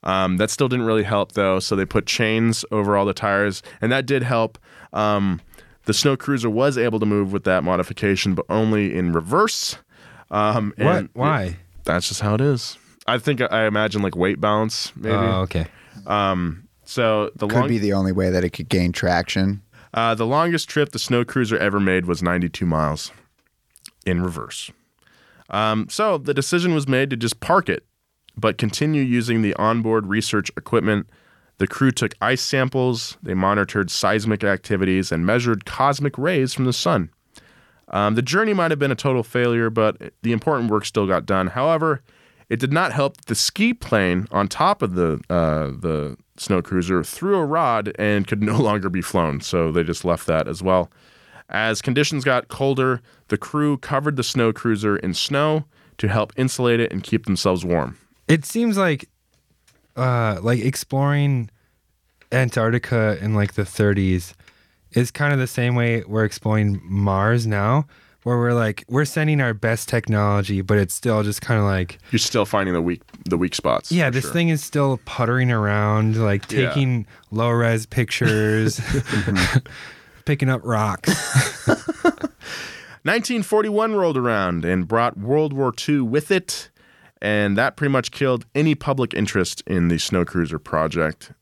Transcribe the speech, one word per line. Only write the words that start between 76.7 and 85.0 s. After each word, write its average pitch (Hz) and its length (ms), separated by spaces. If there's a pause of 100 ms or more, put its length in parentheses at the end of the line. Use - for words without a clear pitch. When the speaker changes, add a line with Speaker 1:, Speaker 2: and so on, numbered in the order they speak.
Speaker 2:
low-res 117 540
pictures, 110 960 (460)
Speaker 1:
<laughs> 95 500
Speaker 2:
<laughs> - 500
picking 143 240
up 131 140
rocks. 110 1040
Speaker 1:
<laughs> 330 100 (1300)
Nineteen 226 380
forty-one 214 540
rolled 170 220
around 98 460
and 90 240
brought 113 300